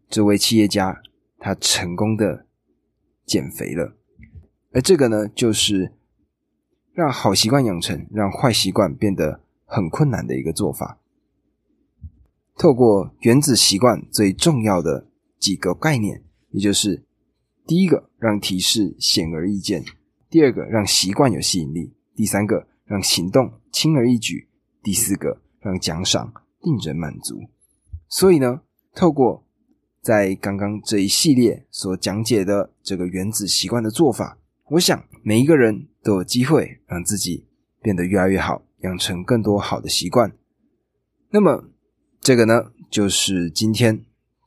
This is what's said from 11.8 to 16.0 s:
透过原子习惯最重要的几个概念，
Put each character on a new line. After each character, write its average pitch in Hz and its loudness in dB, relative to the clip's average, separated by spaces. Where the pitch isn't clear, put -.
透 156 4
过 113 4
原 117 6
子 143 2
习 98 2
惯 117 2
最 101 2
重 131 0
要 95 0
的 76 -4
几 98 -2
个 90 -4
概 151 -2
念， 104 -6